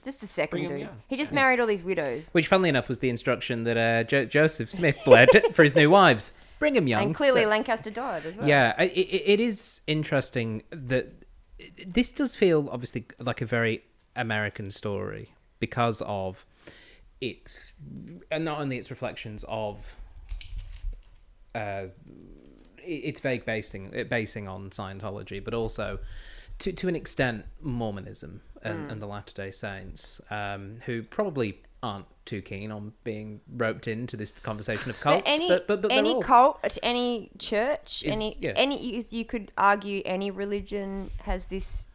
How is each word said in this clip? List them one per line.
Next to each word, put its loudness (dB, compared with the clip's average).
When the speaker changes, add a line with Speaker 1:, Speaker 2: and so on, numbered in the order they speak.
Speaker 1:
Just -10
the -10
second -4
Speaker 2:
Brigham -4
Speaker 1:
dude. -8
Speaker 2:
Young. -14
Speaker 1:
He -6
just -4
Speaker 2:
Yeah. -2
Speaker 1:
married 4
all 2
these -2
widows. -4
Speaker 3:
Which, 4
funnily 6
enough, 2
was -4
the 0
instruction -2
that, 2
uh, 4
Jo-, 2
Joseph 2
Smith 2
bled 12
<laughs> 8
for 10
his 8
new 8
wives. 8
Brigham 2
Young. 4
Speaker 1:
And 0
clearly 4
Speaker 3:
That's 4
Speaker 1:
Lancaster 0
died -6
as -10
well. 0
Speaker 3:
Yeah, 6
I, 4
it, 0
it 4
is 0
interesting -2
that -2
this 2
does -2
feel, 4
obviously, -6
like -4
a -2
very 0
American -2
story -6
because 0
of -6
its, -8
and -2
not -4
only -4
its -10
reflections -10
of, -8
uh, -6
i-, -20
its -8
vague -2
basing, -6
uh, -4
basing -4
on -10
Scientology, -10
but -8
also, -4
to, -4
to -4
an -2
extent, -4
Mormonism -8
and, -6
Speaker 1:
Mm. -10
Speaker 3:
and -10
the -10
Latter-day -12
Saints, -12
um, -8
who -4
probably -4
aren't -6
too -8
keen -10
on -10
being -8
roped -2
into -6
this -8
conversation -6
of -8
Speaker 1:
But -14
Speaker 3:
cults, 4
Speaker 1:
any, 2
Speaker 3:
but, 2
but, 0
but 0
they're 4
Speaker 1:
any 4
Speaker 3:
all 0
Speaker 1:
cult, 6
any 0
church, -2
Speaker 3:
is, 0
Speaker 1:
any, -2
Speaker 3:
yeah. -4
Speaker 1:
any, 2
you, -6
you -6
could -8
argue 2
any -4
religion -6
has -4
this -6